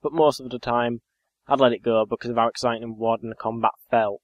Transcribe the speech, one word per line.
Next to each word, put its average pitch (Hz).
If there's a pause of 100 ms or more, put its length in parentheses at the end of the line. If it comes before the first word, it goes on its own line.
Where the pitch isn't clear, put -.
but 143
most 151
of 127
the 123
time 120 (460)
I'd 139
let 123
it -
go 113
because 110
of 117
how 117
exciting 117
and 117
rewarding 113
the 110
combat 113 (140)
felt. 104